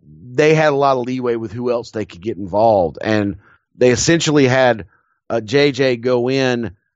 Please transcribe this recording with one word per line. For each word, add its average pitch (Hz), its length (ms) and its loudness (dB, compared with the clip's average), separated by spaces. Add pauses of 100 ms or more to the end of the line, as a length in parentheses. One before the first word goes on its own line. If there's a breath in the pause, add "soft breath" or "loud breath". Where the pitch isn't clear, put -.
they 123 520 0
had 156 180 2
a 139 40 0
lot 139 200 2
of 123 100 -4
leeway 123 300 -4
with 113 160 -8
who 120 180 -6
else 120 200 -6
they 107 140 -6
could 87 180 -18
get 104 140 -6
involved. 98 640 0
And 104 360 -2 (400 soft breath)
they 123 140 4
essentially 151 560 2
had, 123 400 2 (420)
uh, 117 120 -2
J 139 320 2
J 127 240 0
go 120 320 -2
in, 123 480 -2 (200)